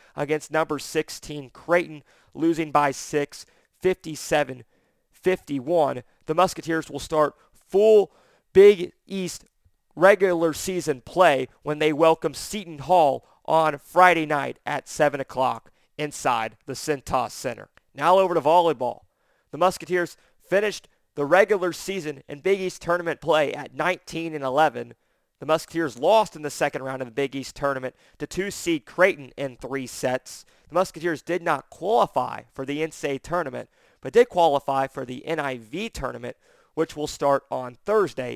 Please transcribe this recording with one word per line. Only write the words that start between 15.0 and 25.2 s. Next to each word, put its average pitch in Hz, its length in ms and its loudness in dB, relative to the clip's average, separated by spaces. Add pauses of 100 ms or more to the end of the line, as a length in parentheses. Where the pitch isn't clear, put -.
o'clock 127 500 -4 (280)
inside 120 680 -4
the 127 80 -10
Cintas 127 600 -4
Center. 107 360 -10 (260)
Now 165 240 4
over 185 140 2
to 165 80 0
volleyball. 143 640 2 (480)
The 143 80 -12
Musketeers 175 580 -2 (320)
finished 202 400 -2 (260)
the 143 120 -4
regular 185 480 4
season 151 520 -8
and 143 160 -14
Big 196 160 2
East 185 220 -6
tournament 170 400 -2
play 151 320 2
at - 220 -12
nineteen 165 600 -6
and 147 80 -10
eleven. 127 520 0 (460)